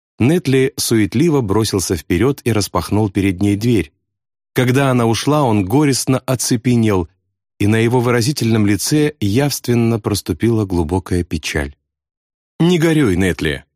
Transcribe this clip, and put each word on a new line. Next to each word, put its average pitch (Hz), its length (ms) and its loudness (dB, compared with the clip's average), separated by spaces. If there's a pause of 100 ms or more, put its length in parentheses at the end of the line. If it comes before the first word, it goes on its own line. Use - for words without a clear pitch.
(180)
Нетли 131 580 2
суетливо 127 680 0
бросился 104 540 -2
вперёд 131 500 0
и 117 60 0
распахнул 101 600 -2
перед 95 320 -2
ней 101 140 0
дверь. 107 360 0 (600)
Когда 127 360 2
она 123 160 2
ушла, 143 380 0
он 107 220 0
горестно 131 520 0
оцепенел – 117 880 0 (540)
и 101 60 2
на 110 80 2
его 113 240 2
выразительном 117 680 0
лице 147 540 0
явственно 117 800 0
проступила 107 680 -2
глубокая 87 580 -2
печаль. 73 520 -6 (840)
«Не 170 200 2
горюй, 151 360 2
Нетли», 82 500 -2 (100)